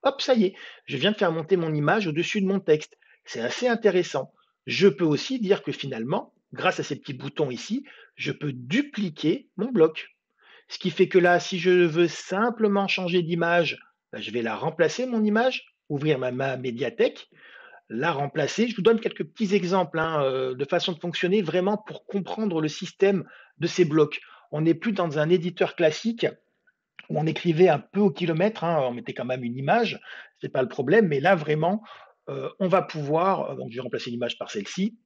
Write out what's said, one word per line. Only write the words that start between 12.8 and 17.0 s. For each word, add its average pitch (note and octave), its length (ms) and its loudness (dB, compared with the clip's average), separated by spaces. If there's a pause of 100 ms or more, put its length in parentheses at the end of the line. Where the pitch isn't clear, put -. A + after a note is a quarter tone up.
changer F3+ 360 0
d'image, E3+ 560 0 (340)
ben, G#2 80 -12
je G#2 100 -12
vais A#2 120 -2
la A2+ 140 -4
remplacer, E3 500 0
mon A3+ 180 0
image, A#3 400 0 (240)
ouvrir D3 300 0
ma, B2+ 140 -4
ma C3 260 -4
médiathèque, B2 720 -4 (580)